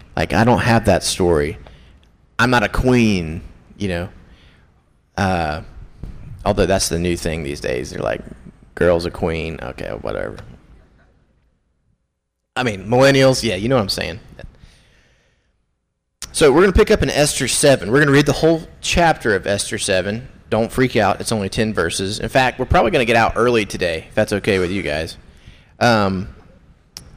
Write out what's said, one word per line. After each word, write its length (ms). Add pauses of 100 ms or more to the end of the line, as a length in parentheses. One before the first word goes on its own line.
(160)
Like, 160
I 120
don't 160
have 260
that 160
story. 560 (800)
I'm 120
not 120
a 60
queen," 760 (360)
you 100
know? 200 (1080)
Uh, 460 (840)
although 220
that's 220
the 100
new 180
thing 260
these 180
days. 300
They're 120
like, 200 (520)
"Girl's 320
a 40
queen." 520
Okay, 280
whatever. 480 (2250)
I 60
mean, 240
millennials, 560
yeah, 140
you 120
know 60
what 80
I'm 60
saying. 320 (2000)
So 220
we're 80
gonna 120
pick 200
up 100
in 80
Esther 380
seven. 420
We're 80
gonna 140
read 140
the 60
whole 300 (180)
chapter 540
of 120
Esther 320
seven. 500 (220)
Don't 200
freak 240
out. 260
It's 120
only 160
ten 260
verses. 460
In 80
fact, 320
we're 60
probably 260
gonna 120
get 120
out 180
early 320
today, 420
if 60
that's 200
okay 260
with 100
you 120
guys. 340 (640)
Um, 480 (880)